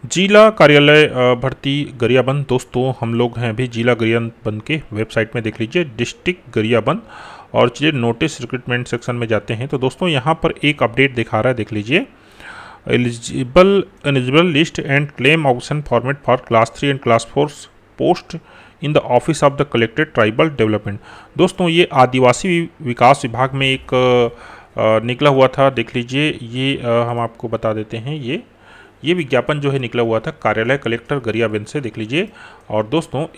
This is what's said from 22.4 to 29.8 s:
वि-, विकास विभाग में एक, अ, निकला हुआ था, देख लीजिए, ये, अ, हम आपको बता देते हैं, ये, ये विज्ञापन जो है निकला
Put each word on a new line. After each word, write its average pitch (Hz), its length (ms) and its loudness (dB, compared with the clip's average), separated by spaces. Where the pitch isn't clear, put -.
वि-, 160 260 -10
विकास 123 380 4
विभाग 127 300 -4
में 135 120 -2
एक, 131 280 -2
अ, 117 1120 0
निकला 131 240 2
हुआ 131 180 6
था, 135 220 2
देख 120 260 -6
लीजिए, 131 460 -4
ये, 127 340 -4
अ, 120 120 -6
हम 117 300 0
आपको 117 300 -6
बता 113 240 -2
देते 107 240 -8
हैं, 135 200 -8
ये, 147 260 -6
ये 165 100 0
विज्ञापन 143 460 -2
जो 143 100 -2
है 135 80 -2
निकला 120 240 -2